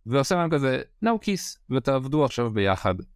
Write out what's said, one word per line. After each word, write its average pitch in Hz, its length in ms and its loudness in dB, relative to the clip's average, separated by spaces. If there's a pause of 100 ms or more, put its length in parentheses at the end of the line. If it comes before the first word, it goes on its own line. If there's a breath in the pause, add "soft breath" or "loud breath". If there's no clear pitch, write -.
ועושה 135 300 0
להם 170 140 0
כזה, 135 320 0 (240)
"Now - 20 4
kiss", 208 720 -4
ותעבדו 135 480 0
עכשיו 120 240 -2
ביחד, 98 460 2 (200)